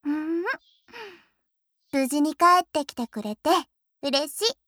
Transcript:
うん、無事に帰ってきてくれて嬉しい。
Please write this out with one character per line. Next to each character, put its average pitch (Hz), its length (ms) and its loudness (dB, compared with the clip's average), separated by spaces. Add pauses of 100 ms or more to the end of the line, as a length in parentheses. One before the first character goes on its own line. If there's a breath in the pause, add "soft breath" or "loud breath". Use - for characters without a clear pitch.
う 285 60 -4
ん、 320 340 -2 (1500 loud breath)
無 269 160 0
事 294 140 -2
に 311 140 0
帰 339 100 2 (180)
っ - 40 -
て 294 180 -4
き - 100 -16
て 233 120 -4
く 214 140 -10
れ 208 140 -8
て 302 160 0 (500)
嬉 277 260 -2
し - 140 -10
い。 466 160 0 (100)